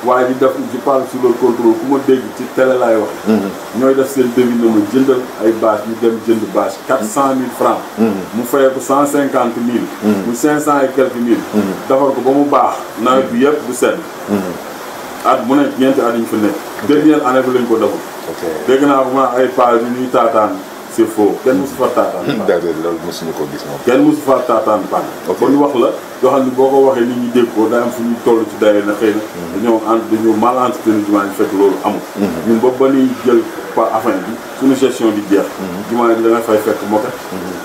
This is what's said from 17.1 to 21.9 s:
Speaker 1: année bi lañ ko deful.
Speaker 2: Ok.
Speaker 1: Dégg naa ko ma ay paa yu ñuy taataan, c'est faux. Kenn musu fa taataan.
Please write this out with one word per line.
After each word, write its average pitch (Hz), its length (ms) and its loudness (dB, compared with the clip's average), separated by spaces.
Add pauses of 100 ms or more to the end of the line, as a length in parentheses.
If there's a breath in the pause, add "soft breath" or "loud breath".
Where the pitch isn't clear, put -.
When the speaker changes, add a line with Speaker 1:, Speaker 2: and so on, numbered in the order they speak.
Speaker 1:
année 127 140 2
bi 127 160 0
lañ 120 80 2
ko 113 120 2
deful. - 280 -2 (240)
Speaker 2:
Ok. 82 140 -10 (260)
Speaker 1:
Dégg 135 160 4
naa 139 240 4
ko - 60 -4
ma 131 240 2
ay 127 180 2
paa 123 160 4
yu 117 160 0
ñuy 123 240 -2
taataan, 113 400 2 (400)
c'est 110 160 2
faux. 101 340 2
Kenn 131 160 2
musu 135 220 -4
fa 120 80 2
taataan. - 480 -2